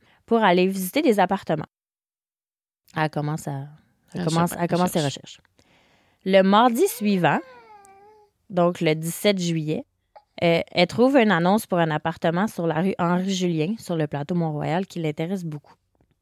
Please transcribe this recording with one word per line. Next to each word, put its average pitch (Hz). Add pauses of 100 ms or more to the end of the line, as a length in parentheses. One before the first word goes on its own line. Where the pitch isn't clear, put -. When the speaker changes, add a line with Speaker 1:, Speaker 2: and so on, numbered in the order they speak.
(260)
Speaker 1:
pour 226
aller 185
visiter 190
des 233
appartements. 180 (1300)
Elle 156
commence 151
à, 151 (640)
elle 180
Speaker 2:
Elle 175
Speaker 1:
commence, 165
Speaker 2:
cherche, -
Speaker 1:
elle 170
Speaker 2:
elle 170
Speaker 1:
commence 180
ses 175
Speaker 2:
cherche. 143
Speaker 1:
recherches. - (840)
Le 190
mardi 226
suivant, 190 (1080)
donc 175
le 160
dix-sept 170
juillet, 165 (580)
euh, 170 (100)
elle 175
trouve 254
une 214
annonce 185
pour 185
un 165
appartement 165
sur 170
la 156
rue 190
Henri-Julien, 180
sur -
le 156
plateau 147
Mont-Royal, 156
qui -
l'intéresse 165
beaucoup. 151 (480)